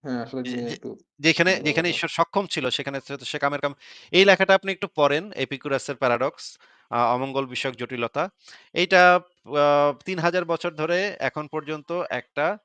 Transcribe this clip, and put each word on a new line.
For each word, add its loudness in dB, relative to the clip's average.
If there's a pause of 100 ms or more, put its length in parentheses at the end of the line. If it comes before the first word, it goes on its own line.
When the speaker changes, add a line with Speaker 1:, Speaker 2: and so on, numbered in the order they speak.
Speaker 1:
হ্যাঁ, -6
আসলে -8
এটা -8
Speaker 2:
যে, -6
Speaker 1:
নিয়ে -6
Speaker 2:
যে, -6
Speaker 1:
একটু -14 (340)
Speaker 2:
যেখানে, 4
Speaker 1:
চিন্তা 0
করার -2
Speaker 2:
যেখানে 0
Speaker 1:
ব্যাপার। 0
Speaker 2:
ঈশ্বর -4
সক্ষম 0
ছিল -6
সেখানে -6
সে -10
তো -14
সে -8
কামের -2
কাম, -2 (400)
এই 8
লেখাটা 6
আপনি 0
একটু -6
পড়েন 2 (160)
এপিকুরাসের -4
প্যারাডক্স 0 (460)
আ, -2 (120)
অমঙ্গল -2
বিষয়ক -6
জটিলতা। -4 (520)
এইটা 4 (520)
আ, 4 (380)
তিন -6
হাজার 0
বছর -4
ধরে -2 (220)
এখন -4
পর্যন্ত -8 (220)
একটা -4 (180)